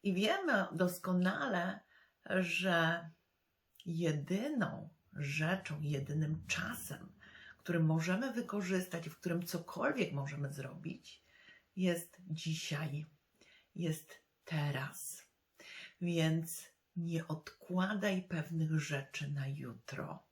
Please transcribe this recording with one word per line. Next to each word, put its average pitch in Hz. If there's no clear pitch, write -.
I 196
wiemy 220
doskonale, 185
że 170
jedyną 175
rzeczą, 151
jedynym 147
czasem, -
który 170
możemy 175
wykorzystać, 185
w -
którym 175
cokolwiek 202
możemy 143
zrobić, -
jest 175
dzisiaj, 156
jest 160
teraz. 143
Więc 165
nie 165
odkładaj 185
pewnych 160
rzeczy 143
na 139
jutro. -